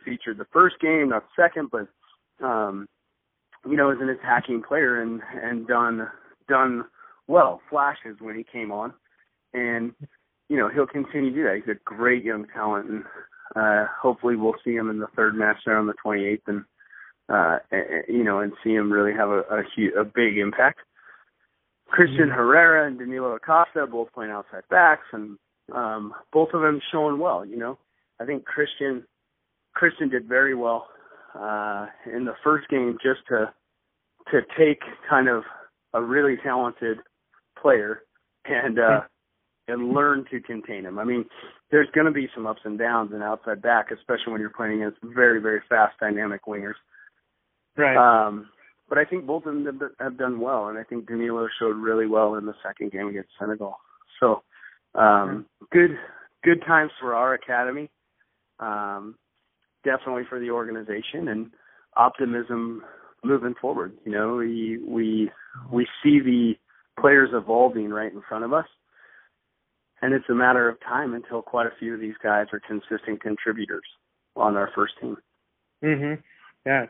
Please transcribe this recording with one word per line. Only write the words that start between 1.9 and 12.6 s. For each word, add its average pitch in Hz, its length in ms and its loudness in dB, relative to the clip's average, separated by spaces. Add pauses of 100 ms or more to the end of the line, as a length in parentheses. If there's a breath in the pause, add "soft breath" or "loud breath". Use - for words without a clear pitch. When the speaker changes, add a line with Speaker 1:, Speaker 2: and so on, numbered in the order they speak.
Speaker 1:
um, 104 440 -2 (800)
you 147 100 -2
know, 139 140 4
is 131 120 0
an 131 80 -2
attacking 120 520 -2
player 131 380 0
and, 113 220 -6 (200)
and 113 240 -6
done, 117 400 0 (420 loud breath)
done 127 360 2 (420 soft breath)
well, 139 440 4
flashes 139 500 -4
when 110 160 -12
he 113 80 -10
came 113 260 -12
on. 107 220 -8 (640)
And, 120 400 -4 (560)
you 147 80 0
know, 104 100 2
he'll 139 180 0
continue 143 440 -4
to 131 60 -4
do 156 80 0
that. 104 200 -2
He's 107 100 -4
a - 80 -18
great 120 400 0
young 107 300 -6
talent, 107 380 -4